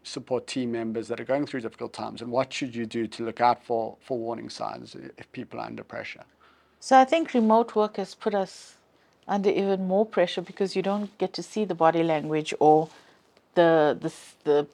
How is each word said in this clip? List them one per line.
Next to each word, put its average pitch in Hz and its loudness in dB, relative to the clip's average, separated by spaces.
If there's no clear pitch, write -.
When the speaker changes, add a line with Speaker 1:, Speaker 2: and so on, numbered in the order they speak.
Speaker 1:
support 127 -6
team 123 -4
members 113 -6
that 117 -6
are 120 -10
going 143 0
through 135 -8
difficult 113 -10
times? 110 -10
And 120 -10
what 131 -2
should 131 -6
you 117 -4
do 113 -4
to 117 -10
look 113 -6
out 120 4
for, 113 -4
for - -6
warning 117 -8
signs - -12
i-, 65 -16
if - -20
people - -12
are 113 -8
under 113 -12
pressure? - -14
Speaker 2:
So - 4
I 262 10
think 320 0
remote 226 4
work 214 0
has 190 -10
put - -2
us - -6
under 202 0
even 190 0
more 190 2
pressure - 0
because 190 -6
you 190 0
don't 202 -4
get 185 -4
to 175 -8
see 214 -4
the 185 -2
body 165 4
language, 156 -2
or 156 6
the, 160 6
the, 160 -6
the 147 4